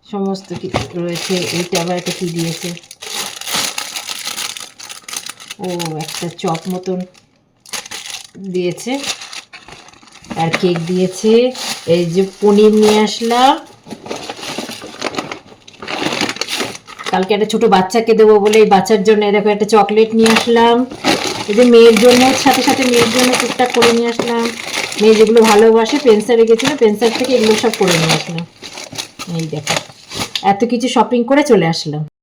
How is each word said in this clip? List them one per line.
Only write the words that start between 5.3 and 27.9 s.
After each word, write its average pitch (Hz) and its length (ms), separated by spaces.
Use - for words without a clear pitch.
ও, - 20
একটা - 220
চপ 165 200
মতন 185 260
দিয়েছে, 180 380
আর 165 80
কেক 175 160
দিয়েছে। 185 420
এই 175 80
যে 190 80
পনির 208 400
নিয়ে 214 260
আসলাম, 240 460
কালকে 190 240
একটা 208 180
ছোট 208 100
বাচ্চাকে 226 440
দেবো 214 140
বলে 214 180
এই 196 100
বাচ্চার 196 340
জন্য 208 220
এই 196 60
দেখো 208 200
একটা 208 200
চকলেট 214 420
নিয়ে 226 200
আসলাম। 233 380
এই 202 80
যে 247 60
মেয়ের 226 300
জন্য, 247 180
সাথে 262 240
সাথে 269 240
মেয়ের 233 240
জন্য 254 140
টুকটাক 247 360
করে 233 200
নিয়ে 233 160
আসলাম। 233 300
মেয়ে 214 180
যেগুলো 220 200
ভালোবাসে, 226 560
পেনসারে 226 440
গেছিলো, 262 320
পেনসার 220 360
থেকে 254 200
এগুলো 220 160
সব 220 180
করে 175 200